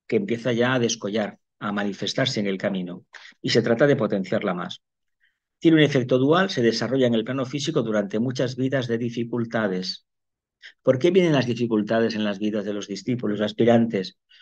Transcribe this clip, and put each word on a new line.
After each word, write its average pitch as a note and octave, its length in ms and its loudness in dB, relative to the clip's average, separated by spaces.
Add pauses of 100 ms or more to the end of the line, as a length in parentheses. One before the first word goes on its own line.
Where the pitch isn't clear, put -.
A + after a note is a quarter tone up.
que A2+ 100 2
empieza A2+ 360 -2
ya A#2+ 200 2
a C3 60 0
descollar, G#2 600 -2 (200)
a G#2 120 -6
manifestarse G#2 680 -2
en G2+ 80 0
el F#2+ 100 -2
camino. F#2 480 -4 (360)
Y - 80 -4
se A#2+ 120 4
trata A#2 260 4
de C#3+ 80 4
potenciarla G2+ 580 -2
más. F2+ 280 -10 (800)
Tiene D#3+ 180 6
un D3+ 60 8
efecto C3 360 4
dual, E3+ 300 4
se C3+ 120 -4
desarrolla A#2+ 460 2
en A#2 80 2
el A2 80 2
plano C3 220 -4
físico D3+ 360 -2
durante G#2+ 380 -2
muchas B2+ 360 -2
vidas C3 320 -2
de A#2 100 0
dificultades. A#2 1080 -4 (800)
¿Por B2+ 160 0
qué F3 120 2
vienen F3+ 220 4
las B2 140 0
dificultades A2+ 680 0
en G#2+ 80 -4
las G2+ 160 -4
vidas G#2 260 -4
de G#2 80 -4
los G2+ 140 -8
discípulos, G#2 540 -4
aspirantes? A2+ 800 2 (220)